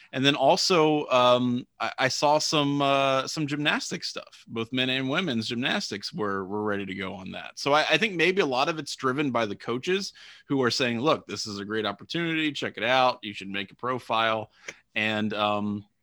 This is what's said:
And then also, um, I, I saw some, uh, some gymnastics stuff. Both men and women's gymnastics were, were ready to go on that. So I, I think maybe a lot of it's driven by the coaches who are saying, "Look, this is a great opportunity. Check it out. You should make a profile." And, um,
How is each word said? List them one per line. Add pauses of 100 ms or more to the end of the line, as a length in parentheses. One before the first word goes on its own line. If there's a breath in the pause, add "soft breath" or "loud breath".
(120 loud breath)
And
then
also,
um, (140)
I,
I
saw
some,
uh,
some
gymnastics
stuff.
Both
men
and
women's
gymnastics
were,
were
ready
to
go
on
that.
So
I,
I
think
maybe
a
lot
of
it's
driven
by
the
coaches (360 loud breath)
who
are
saying,
"Look,
this
is
a
great
opportunity.
Check
it
out.
You
should
make
a
profile." (460 loud breath)
And,
um, (180)